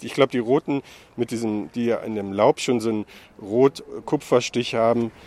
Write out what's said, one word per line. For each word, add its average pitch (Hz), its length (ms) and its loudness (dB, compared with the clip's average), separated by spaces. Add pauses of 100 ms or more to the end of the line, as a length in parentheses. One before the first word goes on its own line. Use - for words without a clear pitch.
ich 110 100 -12
glaub, 135 160 4
die 131 100 -2
roten 139 440 0 (320)
mit 120 160 -4
diesem, 107 400 -4
die 120 140 -4
ja 113 140 0
in 110 160 -8
dem 98 180 -6
Laub 110 260 4
schon 123 220 0
so 113 80 -2
einen 107 160 -2 (360)
Rot-Kupferstich 120 1300 0
haben, 117 360 2 (160)